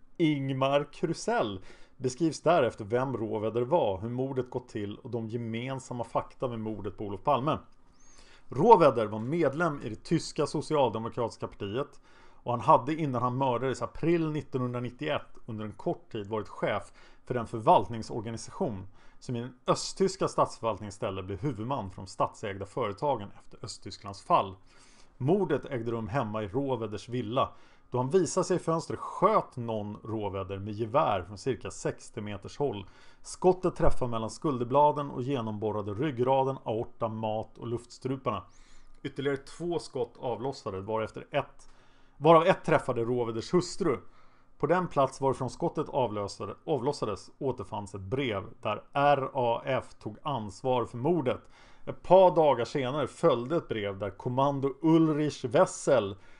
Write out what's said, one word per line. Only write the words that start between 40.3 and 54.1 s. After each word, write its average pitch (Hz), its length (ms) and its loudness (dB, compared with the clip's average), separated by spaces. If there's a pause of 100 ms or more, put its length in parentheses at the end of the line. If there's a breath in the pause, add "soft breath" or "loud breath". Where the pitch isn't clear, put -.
varefter 110 500 -4
ett, - 380 -4 (480 soft breath)
varav 160 280 8
ett 185 200 2
träffade 131 380 2
Råvedders 113 500 -2
hustru. 170 440 2 (600 soft breath)
På 143 100 -2
den 175 200 2
plats 135 340 0
varifrån 131 280 0
skottet 160 400 -4
avlösade, 104 680 -4 (100)
avlossades 127 720 -2
återfanns 104 580 -6
ett 98 60 -10
brev 104 420 -2 (180)
där 107 220 -4 (100)
R 139 400 4
A 120 320 0
F 127 200 -2 (140)
tog 107 240 -10
ansvar 123 640 -2
för 110 120 -10
mordet. 127 440 0 (440 soft breath)
Ett - 180 -10
par 180 320 10
dagar 139 300 6
senare 135 420 -2
följde 131 480 2
ett 160 120 -2
brev 101 320 -4
där 98 100 -4
kommando 135 720 0